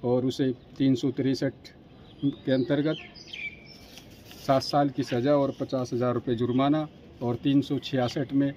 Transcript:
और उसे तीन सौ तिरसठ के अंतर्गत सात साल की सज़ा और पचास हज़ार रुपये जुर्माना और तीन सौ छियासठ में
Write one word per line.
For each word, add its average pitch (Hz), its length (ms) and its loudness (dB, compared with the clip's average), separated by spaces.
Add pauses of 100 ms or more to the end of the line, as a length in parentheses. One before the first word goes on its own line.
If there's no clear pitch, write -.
और 127 220 2
उसे 131 260 0 (260)
तीन 135 180 4
सौ 131 160 0
तिरसठ 131 580 -2 (540)
के 139 280 -2
अंतर्गत 143 460 2 (1500)
सात 135 180 4
साल 143 260 2
की 135 140 -4
सज़ा 131 340 0
और 139 220 0
पचास 131 340 -4
हज़ार 123 200 0
रुपये 120 220 -2
जुर्माना 135 520 2 (340)
और 120 220 -2
तीन 139 180 4
सौ 135 200 -2
छियासठ 127 520 -2
में 139 240 2